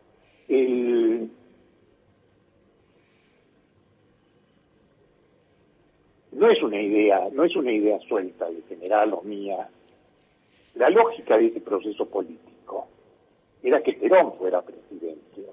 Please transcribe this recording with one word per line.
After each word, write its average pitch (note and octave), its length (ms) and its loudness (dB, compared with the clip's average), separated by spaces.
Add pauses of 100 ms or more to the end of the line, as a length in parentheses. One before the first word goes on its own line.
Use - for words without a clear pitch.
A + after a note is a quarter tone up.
(480)
el, A#2+ 840 0 (4000)
no F#3 180 4
es G#3+ 140 4
una G#2+ 180 -4
idea, G#2 500 2
no C#3 120 0
es F3 120 0
una C3+ 160 -2
idea G#2 280 0
suelta F2+ 500 -6
del E2 140 -14
general G2+ 500 -2
o F2 80 -6
mía. G2 480 -10 (1040)
La - 160 2
lógica - 480 2
de A2+ 100 4
ese A2+ 140 -4
proceso G2+ 480 -6
político - 760 -10 (760)
era D3 220 2
que C3 100 -2
Perón F3 440 2
fuera F2+ 260 -2
presidente. E2 880 -16